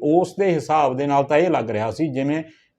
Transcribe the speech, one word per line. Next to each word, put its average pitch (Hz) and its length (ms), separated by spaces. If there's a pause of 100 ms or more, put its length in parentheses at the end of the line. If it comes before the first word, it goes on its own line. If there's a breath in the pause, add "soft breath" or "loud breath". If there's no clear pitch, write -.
ਉਸ 170 360
ਦੇ 190 140
ਹਿਸਾਬ 147 440
ਦੇ 143 100
ਨਾਲ 143 160
ਤਾਂ 147 140
ਇਹ 175 120
ਲੱਗ 117 220
ਰਿਹਾ 104 200
ਸੀ 156 160
ਜਿਵੇਂ 143 360 (360 soft breath)